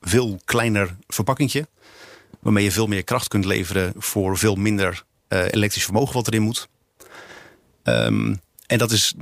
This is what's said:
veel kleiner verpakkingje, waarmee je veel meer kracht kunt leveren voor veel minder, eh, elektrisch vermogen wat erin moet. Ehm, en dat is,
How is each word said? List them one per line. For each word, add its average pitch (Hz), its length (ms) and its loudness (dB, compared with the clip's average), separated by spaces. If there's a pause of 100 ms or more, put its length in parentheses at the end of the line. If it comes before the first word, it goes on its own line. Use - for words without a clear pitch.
veel 104 440 0
kleiner 104 520 0 (100)
verpakkingje, 135 600 -2 (760)
waarmee 104 240 4
je 98 80 2
veel 110 140 2
meer 98 180 -2
kracht 123 240 -2
kunt 101 160 0
leveren 95 520 -2
voor 95 420 -2
veel 107 160 2
minder, 98 500 0 (240)
eh, 92 220 0
elektrisch 104 340 0
vermogen 113 300 0
wat 123 120 -2
erin 113 160 0
moet. 107 260 -2 (1120)
Ehm, 57 520 0 (320)
en 120 120 0
dat 113 140 0
is, - 280 0